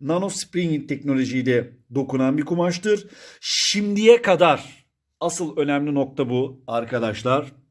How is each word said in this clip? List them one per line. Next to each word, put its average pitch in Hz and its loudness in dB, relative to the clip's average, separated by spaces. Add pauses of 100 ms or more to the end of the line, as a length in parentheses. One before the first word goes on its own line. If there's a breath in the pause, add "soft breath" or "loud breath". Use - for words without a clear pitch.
Nano 175 -2
spring 165 -4
teknolojiyle 127 0 (260)
dokunan 135 0
bir 151 -2
kumaştır. 180 -2 (340 loud breath)
Şimdiye 208 2
kadar, 175 2 (340)
asıl 165 -6
önemli 143 0
nokta 139 -2
bu 131 -2
arkadaşlar. 117 -2 (200)